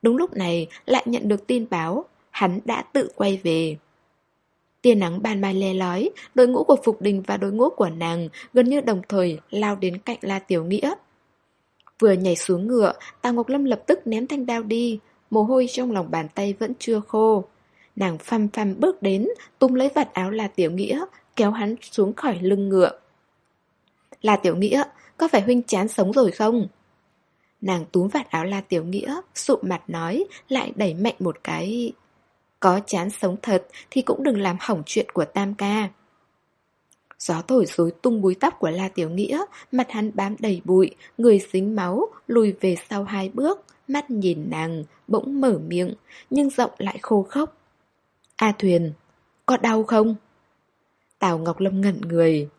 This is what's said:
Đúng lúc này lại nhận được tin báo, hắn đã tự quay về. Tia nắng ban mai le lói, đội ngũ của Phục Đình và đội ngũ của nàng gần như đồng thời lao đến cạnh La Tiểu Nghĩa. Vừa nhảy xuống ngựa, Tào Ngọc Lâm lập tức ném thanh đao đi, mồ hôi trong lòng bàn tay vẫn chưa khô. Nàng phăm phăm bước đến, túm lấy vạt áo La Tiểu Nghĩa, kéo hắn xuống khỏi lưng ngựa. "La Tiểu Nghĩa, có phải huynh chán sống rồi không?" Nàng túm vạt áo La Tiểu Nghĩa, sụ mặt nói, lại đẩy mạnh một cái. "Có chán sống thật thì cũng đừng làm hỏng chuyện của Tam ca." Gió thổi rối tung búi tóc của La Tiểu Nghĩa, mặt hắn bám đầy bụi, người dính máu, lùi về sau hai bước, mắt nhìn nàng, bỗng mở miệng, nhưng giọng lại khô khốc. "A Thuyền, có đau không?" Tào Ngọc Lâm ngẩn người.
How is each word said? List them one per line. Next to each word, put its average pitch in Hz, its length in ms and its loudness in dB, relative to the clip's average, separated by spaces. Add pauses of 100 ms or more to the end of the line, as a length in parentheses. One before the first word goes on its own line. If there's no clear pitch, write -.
Đúng 233 160 4
lúc 339 160 -2
này 170 340 -2 (180)
lại - 200 2
nhận 233 220 -2
được 208 200 0
tin 240 220 0
báo, 180 360 -4 (260)
hắn 185 340 -2
đã 226 160 -4 (120)
tự 277 220 0
quay 196 280 0
về. 160 340 0 (1040)
Tia 240 140 8
nắng 185 260 0
ban 208 200 -2
mai 196 120 -2
le 190 200 -2
lói, 190 360 -2 (260)
đội 247 120 8
ngũ 254 160 2
của 294 200 6
Phục 220 180 0
Đình 196 260 0
và 202 100 -4
đội 196 140 -2
ngũ 233 180 2
của 190 200 0
nàng 165 400 -4 (240)
gần 247 160 6
như 277 120 2
đồng 220 280 0
thời 180 300 0 (100)
lao 208 260 -2
đến 185 220 -4
cạnh 233 240 -10
La 196 180 -4
Tiểu 175 240 -2
Nghĩa. 208 300 -2 (1040)
Vừa 220 120 6
nhảy 185 240 2
xuống 180 320 -2
ngựa, 226 260 2 (280)
Tào 247 120 -2
Ngọc 233 160 -2
Lâm 277 160 0
lập 247 220 -2
tức - 200 2
ném 226 200 -4
thanh 277 180 -4
đao 233 180 -4
đi, 226 360 -2 (300)
mồ 214 140 4
hôi 254 280 4
trong 254 200 -4
lòng 175 200 -2
bàn 160 240 -4
tay 202 240 -2
vẫn 226 200 -4
chưa 226 280 0
khô. 220 380 2 (500)
Nàng 185 220 -2
phăm 214 300 -2
phăm 208 320 -2
bước 359 220 0
đến, 196 260 0 (320)
túm 262 140 6
lấy 262 160 2
vạt 294 240 -2
áo 185 180 -2
La 220 160 -4
Tiểu 170 240 0
Nghĩa, 214 340 -4 (300)
kéo 208 160 2
hắn 220 300 -4
xuống 202 320 0
khỏi 202 280 -4
lưng 196 280 0
ngựa. 185 220 4 (1300)
"La 208 140 4
Tiểu 180 200 2
Nghĩa, 208 280 0 (340)
có 330 100 0
phải 226 140 4
huynh 240 220 2
chán 202 240 0
sống 196 260 0
rồi 240 180 4
không?" 220 360 0 (960)
Nàng 185 300 -2
túm 180 160 2
vạt 262 220 -4
áo 165 160 -4
La 196 160 -4
Tiểu 170 220 -2
Nghĩa, 202 380 -6 (140)
sụ - 260 0
mặt 185 260 -4
nói, 170 380 -4 (240)
lại 262 260 -2
đẩy 190 180 -2
mạnh 208 260 -2
một 175 240 -4
cái. 202 500 -6 (640)
"Có 190 260 4
chán 185 240 -4
sống 190 320 -2
thật 196 260 0 (220)
thì 262 120 0
cũng 254 220 -2
đừng 220 180 2
làm 185 180 -2
hỏng 170 260 -4
chuyện - 280 -2
của 220 120 0
Tam 202 280 -4
ca." 202 360 -2 (1300)
Gió 165 280 -4
thổi 254 180 4
rối 170 260 0 (100)
tung 226 200 0
búi 185 180 2
tóc - 200 0
của 170 100 0
La 185 200 -4
Tiểu 165 200 -4
Nghĩa, 208 340 -2 (280)
mặt 247 200 -2
hắn 214 220 -4
bám 202 260 -4
đầy 202 260 -2
bụi, 185 300 4 (220)
người 226 240 8 (100)
dính 202 240 0
máu, 202 320 -2 (200)
lùi 226 240 4 (100)
về 185 140 2 (140)
sau 202 140 -4
hai 196 260 -6
bước, 311 360 -2 (220)
mắt 285 240 -4
nhìn 180 380 0
nàng, 160 340 -4 (240)
bỗng 262 340 -2
mở 247 260 2
miệng, 175 260 -2 (360)
nhưng 277 200 2
giọng 254 280 -2
lại 202 240 -6
khô 202 280 2
khốc. 294 280 -4 (800)
"A 220 240 2
Thuyền, 170 340 2 (520)
có 254 120 2
đau 220 260 0
không?" 220 320 2 (1040)
Tào 175 180 0
Ngọc 165 220 -4
Lâm 190 220 0
ngẩn 196 200 0
người. 165 580 2